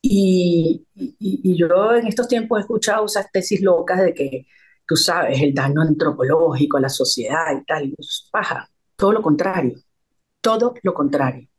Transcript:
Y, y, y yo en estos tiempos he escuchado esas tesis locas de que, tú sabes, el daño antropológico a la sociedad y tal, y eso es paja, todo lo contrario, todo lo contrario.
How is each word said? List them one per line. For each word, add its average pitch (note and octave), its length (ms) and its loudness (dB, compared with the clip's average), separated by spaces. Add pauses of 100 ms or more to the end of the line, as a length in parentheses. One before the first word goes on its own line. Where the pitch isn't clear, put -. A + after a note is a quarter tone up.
Y, F3+ 920 2
y, - 240 -12
y F#3+ 400 -2
yo F#3 360 4
en A3+ 120 2
estos A#3+ 220 -2
tiempos A3 300 0
he - 40 -2
escuchado G#3+ 440 -2
esas G3+ 260 -6
tesis F#3+ 300 -2
locas F3+ 380 2
de - 140 2
que, C3+ 320 -6 (400)
tú - 100 0
sabes, D#3+ 460 0
el D3 120 2
daño C#3+ 280 0
antropológico D3 920 0
a C#3 60 2
la C3+ 60 0
sociedad C3 580 -4 (140)
y - 40 -20
tal, D3+ 220 -4
y C3+ 120 -8
eso - 100 -18 (160)
es - 60 -20
paja, - 400 -6 (260)
todo G3+ 160 2
lo A3 100 0
contrario, D#3+ 540 0 (640)
todo E3+ 340 0 (100)
lo F#3+ 100 0
contrario. C#3 540 -2 (100)